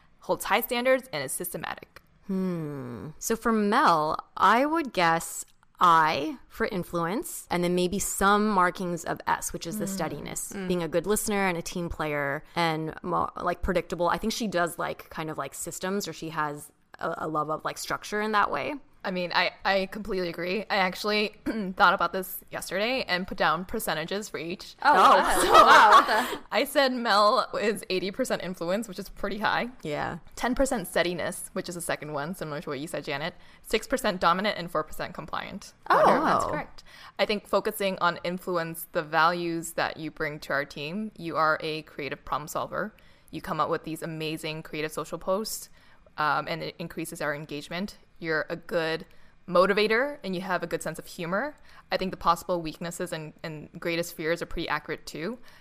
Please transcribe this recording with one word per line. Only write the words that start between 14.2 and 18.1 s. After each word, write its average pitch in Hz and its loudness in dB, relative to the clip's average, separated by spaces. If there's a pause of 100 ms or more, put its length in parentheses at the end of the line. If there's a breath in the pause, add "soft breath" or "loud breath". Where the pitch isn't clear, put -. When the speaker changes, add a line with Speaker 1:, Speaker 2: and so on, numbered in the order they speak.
Speaker 2:
she 233 -4
does, 175 0
like, 156 -6
kind 160 -8
of, 139 -8
like, 143 -8
systems, 190 -6
or 165 -8
she 160 -10
has 151 -4 (280)
a, 165 -4
a - -6
love 151 -2
of, 156 -4
like, 147 -6
structure 202 -4